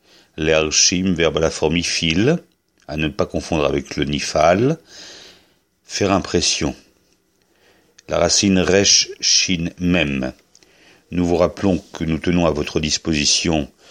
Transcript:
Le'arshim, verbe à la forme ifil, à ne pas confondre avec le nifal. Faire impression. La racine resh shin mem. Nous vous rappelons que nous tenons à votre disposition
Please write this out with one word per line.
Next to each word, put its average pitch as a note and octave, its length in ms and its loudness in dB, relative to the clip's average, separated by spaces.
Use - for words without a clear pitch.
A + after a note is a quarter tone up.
Le'arshim, D#2+ 800 2
verbe D#2+ 240 0
à - 20 -2
la D#2+ 100 2
forme D#2+ 280 0
ifil, F2+ 600 0
à D2 60 -8
ne D#2 100 -2
pas - 180 -2
confondre D#2 400 -2
avec C#2 300 -2
le D2 100 -2
nifal. E2+ 720 0
Faire - 260 -2
impression. F#2+ 640 -2
La D#2+ 100 -2
racine F#2 400 2
resh F#2 520 2
shin E2+ 580 0
mem. D2 540 0
Nous F2 120 0
vous E2+ 120 2
rappelons F2 440 0
que - 100 -10
nous D#2+ 160 -2
tenons F2 280 0
à D#2+ 40 2
votre D2 300 -4
disposition D2+ 920 -2